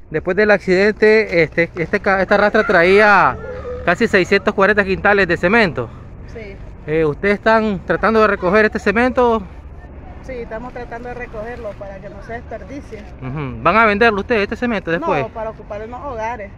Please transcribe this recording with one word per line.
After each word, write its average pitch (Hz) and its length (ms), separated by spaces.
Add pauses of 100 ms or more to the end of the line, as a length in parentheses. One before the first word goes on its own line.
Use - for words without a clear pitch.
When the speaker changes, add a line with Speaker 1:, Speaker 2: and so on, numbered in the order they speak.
Speaker 1:
Después 175 280
del 214 140
accidente, 202 920
este, 165 320
este 180 240
ca-, 190 220
esta 202 160
rastra 208 260
traía 185 760 (480)
casi 180 220
seiscientos 196 460
cuarenta 202 300
quintales 190 440
de 170 100
cemento. 175 520 (380)
Speaker 2:
Sí. 208 280 (320)
Speaker 1:
Eh, 156 180
¿ustedes 202 300
están 220 500
tratando 220 360
de 214 60
recoger 202 380
este 214 140
cemento? 233 600 (840)
Speaker 2:
Sí, 262 100
estamos 233 400
tratando 240 360
de 240 60
recogerlo 233 540 (100)
para 196 200
que 196 100
no - 140
se 226 100
desperdicie. 233 680 (220)
Speaker 1:
Ujú. 131 400
¿Van 170 160
a 226 80
venderlo 208 360
ustedes, 208 220
este 220 120
cemento, 214 360
después? 277 320
Speaker 2:
No, - 60
para 220 220
ocupar 208 300
en 226 100
los 247 100
hogares 226 560